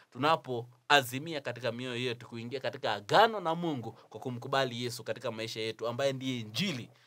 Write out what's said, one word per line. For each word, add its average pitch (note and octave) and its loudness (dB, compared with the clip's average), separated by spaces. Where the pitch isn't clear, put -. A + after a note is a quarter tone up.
tunapoazimia C3+ 2
katika A#2+ -4
mioyo B2 -4
yetu B2 -2
kuingia A#2+ -8
katika A#2+ -2
agano F#3+ 6
na E3 0
Mungu D3+ -2
kwa - -16
kumkubali B2+ 0
Yesu A#2+ -6
katika A#2 -4
maisha A2+ -6
yetu, A2 -4
ambaye C3+ 0
ndiye C3 -4
injili A#2 -4